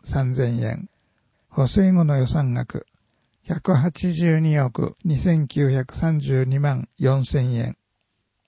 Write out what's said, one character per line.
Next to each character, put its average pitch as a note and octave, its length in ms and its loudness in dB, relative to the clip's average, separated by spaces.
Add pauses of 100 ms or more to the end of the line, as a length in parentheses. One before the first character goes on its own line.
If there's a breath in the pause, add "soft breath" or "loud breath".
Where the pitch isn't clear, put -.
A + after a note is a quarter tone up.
三 C3 300 -2
千 A#2+ 260 -2
円。 A#2 300 -6 (600)
補 C3+ 180 0
正 F#3+ 240 2
後 F3 120 4
の D3 140 2
予 B2+ 80 2
算 C3+ 280 0
額、 B2 320 -6 (580)
百 E3 320 -2
八 E3+ 380 0
十 D#3+ 260 2
二 D#3 200 2
億 - 440 -2
二 D3 160 0
千 D#3+ 280 2
九 C#3+ 220 0
百 C3 260 -2
三 D#3+ 240 0
十 C3+ 260 0
二 C3+ 140 0
万 C#3 280 -2 (100)
四 C3+ 280 2
千 B2+ 280 0
円。 A#2 240 -4 (720)